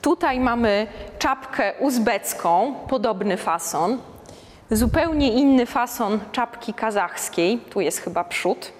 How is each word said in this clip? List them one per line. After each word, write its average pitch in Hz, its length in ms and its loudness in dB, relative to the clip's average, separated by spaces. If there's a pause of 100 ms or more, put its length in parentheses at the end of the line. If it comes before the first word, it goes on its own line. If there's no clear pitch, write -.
Tutaj 285 380 2
mamy 233 480 2 (320)
czapkę 262 600 -2
uzbecką, 226 960 2 (120)
podobny 208 500 0
fason. 170 600 -2 (760)
Zupełnie 285 600 2
inny 262 340 6
fason 233 540 -2 (120)
czapki 240 420 -4
kazachskiej. 202 840 0
Tu 208 240 -6
jest 160 200 -2
chyba 175 220 -4
przód. - 560 -4